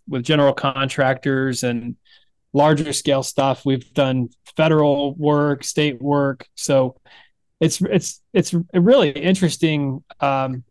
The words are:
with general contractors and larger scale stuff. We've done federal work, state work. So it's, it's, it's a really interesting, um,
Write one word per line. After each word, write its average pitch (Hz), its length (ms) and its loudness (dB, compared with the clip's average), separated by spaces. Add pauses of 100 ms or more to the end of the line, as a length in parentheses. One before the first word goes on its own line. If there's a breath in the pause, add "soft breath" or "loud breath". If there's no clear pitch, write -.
with 127 140 -6
general 143 300 4
contractors 135 1080 -2
and 120 320 -6 (560 soft breath)
larger 151 400 2
scale 135 320 0
stuff. 135 420 -2
We've 131 280 -4
done 131 360 0 (280)
federal 147 580 2
work, 147 480 0
state 147 380 -2
work. 139 540 -2
So 131 420 0 (640 soft breath)
it's, 160 220 0
it's, - 400 -2 (120)
it's 185 200 0 (200)
a 180 80 2
really 202 300 4
interesting, 151 920 -2 (160)
um, 135 520 -2